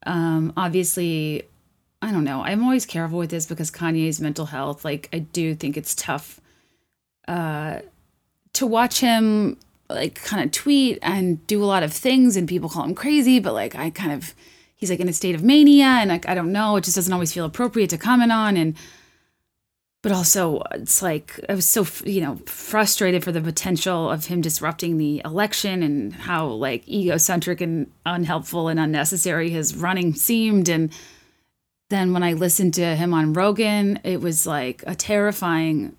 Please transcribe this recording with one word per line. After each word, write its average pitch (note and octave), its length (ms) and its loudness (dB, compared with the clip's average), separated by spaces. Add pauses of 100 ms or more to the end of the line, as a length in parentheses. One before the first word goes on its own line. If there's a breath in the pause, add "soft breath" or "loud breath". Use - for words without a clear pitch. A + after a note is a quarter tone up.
Um, E3 500 0
obviously, E3+ 840 -2 (580)
I A3 100 -4
don't F3 140 0
know. C#3 180 -4
I'm G3+ 200 -2
always B3+ 240 2
careful E3 320 -4
with E3+ 100 -4
this E3 160 -6
because D#3+ 260 -6
Kanye's D#3+ 500 -2
mental D#3 260 -4
health, C#3+ 360 -8
like, D3 300 -6
I E3 60 -6
do D#3+ 360 -4
think C#3+ 220 -6
it's D3+ 180 -8
tough, - 460 -8 (880)
uh, D#3 520 -6 (720)
to C4+ 120 -2
watch A#3 340 2
him, A3 580 2 (320)
like, - 340 -6
kinda G3 240 -2
tweet C4+ 540 2
and F3+ 440 0
do G#3 160 0
a G#3 40 2
lot G3 160 2
of D3+ 100 -2
things, B3+ 440 4
and F3 120 0
people E3+ 220 -4
call - 140 -4
him E3+ 100 -4
crazy, C4 460 4
but, F#3+ 120 -2
like, G#2+ 220 -4
I D#3 160 -6
kind D#3+ 220 -4
of, C#3+ 220 -10 (400 soft breath)
he's, G3 140 -6
like, F3+ 120 -2
in F#3 100 0
a - 20 -4
state F3+ 220 -2
of D#3+ 80 -4
mania, C#4+ 420 10
and, B3 240 4
like, E3+ 180 -2
I F#3 80 0
don't F3 180 -2
know, G#3 240 2
it F#3+ 80 0
just - 120 0
doesn't F#3 160 0
always F3 220 -2
feel F3 100 -4
appropriate G#3 460 0
to - 80 -2
comment A#3+ 340 4
on, G#3+ 240 2
and, D#3+ 180 2 (1300 loud breath)
but G3+ 100 0
also, F3 500 2 (100)
it's - 300 -2
like, D#3 440 -4
I G3 80 -2
was F#3 120 0
so - 160 2
f-, - 240 -4
you G3 160 0
know, C#3 140 -4 (100)
frustrated G3+ 760 0
for F3+ 100 -4
the E3 100 -2
potential E3 680 -2
of D#3 140 -4
him F3 160 -2
disrupting D#3+ 560 -4
the D3+ 300 -2
election F#3+ 560 -2
and C#3+ 320 -2
how, F3 320 -4
like, A#2+ 420 -4
egocentric F3 720 0
and E3 260 -2 (200)
unhelpful E3 640 -4
and D#3+ 120 0
unnecessary D#3 680 0
his D#3+ 260 -4
running F3+ 380 0
seemed. G#3+ 560 2
And D#3+ 200 2 (1000 loud breath)
then F#3+ 240 2
when F3+ 80 0
I E3+ 100 2
listened E3+ 420 2
to E3+ 220 0
him F3 160 0
on D#3 220 2
Rogan, G#3 680 2
it F3 200 -4
was, E3 240 -2
like, C3+ 400 -4
a F3+ 80 -6
terrifying E3+ 1040 -2